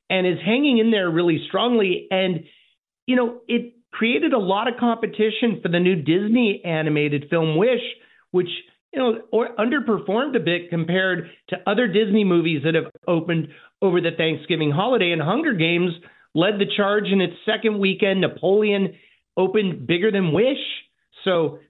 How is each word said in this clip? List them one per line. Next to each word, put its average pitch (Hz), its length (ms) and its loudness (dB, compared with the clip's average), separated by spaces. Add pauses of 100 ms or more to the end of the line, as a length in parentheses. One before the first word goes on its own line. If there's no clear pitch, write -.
and 185 180 0
is 175 160 0
hanging 247 360 2
in 226 120 4
there 190 200 0
really 165 360 0
strongly. 208 640 0
And, 185 340 -2 (640)
you 254 100 0
know, 240 300 -2
it 233 280 -4 (180)
created 269 400 0
a 254 60 2
lot 202 300 0
of 240 120 -4
competition 226 840 0
for 185 60 -4
the 170 120 2
new 185 160 4
Disney 202 680 0
animated 151 640 0
film 160 300 0
Wish, 233 240 2 (480)
which, 180 180 0 (460)
you 302 40 -4
know, 233 220 0 (120)
or 233 240 0
underperformed 233 800 0
a 247 60 2
bit 170 300 -2
compared 170 580 -2 (220)
to 180 60 -4 (100)
other 220 220 2
Disney 208 360 2
movies 170 400 2
that 160 100 0
have 160 160 -2 (160)
opened 165 420 0 (340)
over 180 180 2
the 165 160 -2
Thanksgiving 160 540 0
holiday. 190 420 2
And 165 80 0
Hunger 247 320 0
Games 170 380 0 (460)
led 196 220 2
the - 80 0 (100)
charge 202 300 0
in 190 140 2
its 170 140 -2 (120)
second 214 320 0
weekend. 190 420 0
Napoleon 196 720 0 (440)
opened 185 500 -2
bigger 175 240 2
than 190 220 0
Wish. 247 260 2 (640)
So 165 480 0